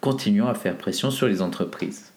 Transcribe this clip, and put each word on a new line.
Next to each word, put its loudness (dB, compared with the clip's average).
continuant 2
à 2
faire -2
pression -2
sur 2
les 2
entreprises. -4